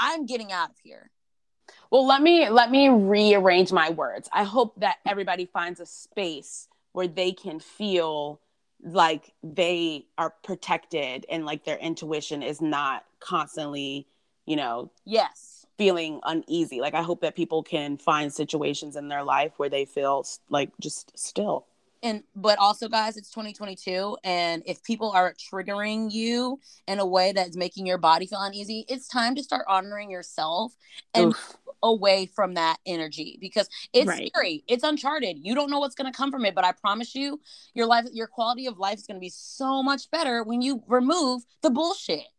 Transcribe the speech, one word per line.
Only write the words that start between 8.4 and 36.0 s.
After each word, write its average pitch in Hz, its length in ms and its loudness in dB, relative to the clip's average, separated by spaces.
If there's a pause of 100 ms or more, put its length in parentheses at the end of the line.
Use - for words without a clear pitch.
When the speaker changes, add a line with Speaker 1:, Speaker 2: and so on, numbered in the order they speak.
Speaker 2:
like 165 600 2
they 165 640 -2 (100)
are 160 140 -2 (140)
protected 156 840 -6
and, 160 160 -6
like, 151 200 -8
their 156 140 -4
intuition 151 680 -6
is 143 160 -6
not 143 440 -2 (140)
constantly, 147 880 -6 (400)
you 156 100 -2
know, 123 360 -4 (120)
Speaker 1:
Yes. - 640 -4 (120)
Speaker 2:
feeling 170 460 2
uneasy. 156 560 -2
Like, 143 140 -2
I 160 80 0
hope 170 200 -4
that 156 140 -2
people 160 280 -2
can 143 340 -4
find 151 340 0
situations 147 640 -4
in 143 120 -8
their 143 160 -4
life 139 340 2
where 143 100 -2
they 139 160 -2
feel 139 400 0
s-, - 240 -14
like, 143 220 -2 (100)
just - 380 -12
still. - 480 -6 (360)
Speaker 1:
And, 214 200 -6 (120)
but 202 240 4
also, 208 300 2
guys, 220 300 0
it's 208 120 -20
twenty 214 220 -10
twenty-two, 196 720 -6
and 175 400 0
if - 180 -8
people 220 280 -4
are 185 240 4
triggering 208 760 -6
you 240 480 -2 (300)
in 196 100 -2
a 196 80 0
way 185 260 4
that's 180 260 -2
making 180 260 -6
your 185 140 0
body 165 280 4
feel 196 140 -8
uneasy, 202 480 -8
it's 262 180 -8
time 240 280 -2
to 285 80 -6
start - 260 -4
honoring 202 420 -2
yourself 175 640 -6 (380)
and 196 140 6
Speaker 2:
Oof. - 300 -2 (260)
Speaker 1:
away 196 440 4
from 185 280 -2
that 165 320 0
energy, 160 520 -8
because 190 300 -2 (240)
it's 240 200 6
Speaker 3:
Right. 160 100 -4 (100)
Speaker 1:
scary. 185 340 -2
It's 240 160 0
uncharted. 294 600 -2
You 196 120 -4
don't 285 160 0
know 285 80 0
what's 277 160 -2
gonna 262 180 -6